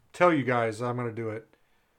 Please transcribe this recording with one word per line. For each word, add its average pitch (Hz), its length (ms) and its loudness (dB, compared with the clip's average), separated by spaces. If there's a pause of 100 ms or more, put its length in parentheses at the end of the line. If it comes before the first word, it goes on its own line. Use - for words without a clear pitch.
(140)
tell 180 180 4
you 147 120 2
guys 117 380 0
I'm 123 160 -4
gonna 120 140 -4
do 110 180 -8
it, - 260 -12 (440)